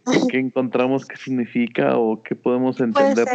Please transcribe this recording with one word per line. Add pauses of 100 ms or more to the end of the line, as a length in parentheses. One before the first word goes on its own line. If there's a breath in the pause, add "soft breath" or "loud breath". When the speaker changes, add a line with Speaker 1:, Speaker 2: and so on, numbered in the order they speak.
Speaker 1:
<laughs>
Speaker 2:
qué
encontramos,
qué
significa
o
qué
podemos
Speaker 1:
Puede
Speaker 2:
entender.